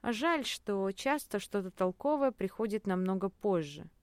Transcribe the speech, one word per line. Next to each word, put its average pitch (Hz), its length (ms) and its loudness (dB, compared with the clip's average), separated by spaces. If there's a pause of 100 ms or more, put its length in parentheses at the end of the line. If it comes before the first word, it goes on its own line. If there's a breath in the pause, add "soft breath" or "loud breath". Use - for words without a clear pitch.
А 240 120 0
жаль, 285 320 0
что 196 460 -2
часто - 480 -2
что-то 190 320 -4
толковое 277 580 2
приходит 214 560 -4
намного 185 440 0
позже. 160 600 -2 (140)